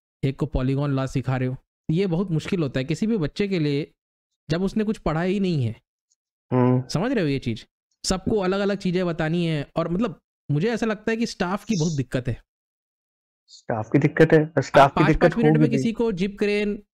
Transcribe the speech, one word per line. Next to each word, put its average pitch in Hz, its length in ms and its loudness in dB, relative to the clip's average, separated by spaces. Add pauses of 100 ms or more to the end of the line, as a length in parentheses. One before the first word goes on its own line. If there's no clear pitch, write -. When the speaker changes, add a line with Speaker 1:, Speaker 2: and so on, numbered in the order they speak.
(240)
Speaker 1:
एक 135 140 -2
को 151 80 -2
पॉलीगॉन 139 440 -2
लॉ 135 160 0
सिखा 131 300 -2
रहे 127 120 -2
हो, 131 80 -6 (340)
ये 185 160 2
बहुत 175 240 -2
मुश्किल 165 320 -2
होता 135 160 -2
है 131 60 -2
किसी 156 220 -4
भी 226 100 0
बच्चे 196 320 -2
के 190 100 -2
लिए 147 340 -2 (580)
जब 170 120 -2
उसने 208 220 -2
कुछ 214 140 -2
पढ़ा 160 240 -2
ही 190 180 0
नहीं 165 240 0
है। 110 120 -4 (760)
Speaker 2:
हम्म। 127 360 4
Speaker 1:
समझ 220 240 -2
रहे 208 120 0
हो 147 60 0
ये 139 80 -2
चीज? - 280 -6 (380)
सबको 190 340 0
अलग-अलग 196 380 0
चीजें 185 300 -2
बतानी 165 400 -2
है, 151 300 -4
और 165 120 0
मतलब 185 320 -4 (300)
मुझे 151 180 0
ऐसा 226 180 -2
लगता 214 240 -2
है 226 60 0
कि 226 100 -2
स्टाफ 185 380 -4
की 214 160 -2
बहुत 160 160 0
दिक्कत 127 320 -4
है। 113 140 -6 (1040)
Speaker 2:
स्टाफ - 460 -8
की 151 60 4
दिक्कत 151 340 4
है, 156 100 8
Speaker 1:
आप 151 180 -2
Speaker 2:
स्टाफ 139 300 6
की - 140 2
Speaker 1:
पाँच-पाँच 190 40 6
Speaker 2:
दिक्कत 165 300 2
Speaker 1:
मिनट 151 140 4
में 151 80 4
Speaker 2:
होगी 147 100 4
भी। 139 60 0
Speaker 1:
किसी 214 160 0
को 226 200 -2
जिप 202 260 -4
क्रेन, 208 440 -2 (120)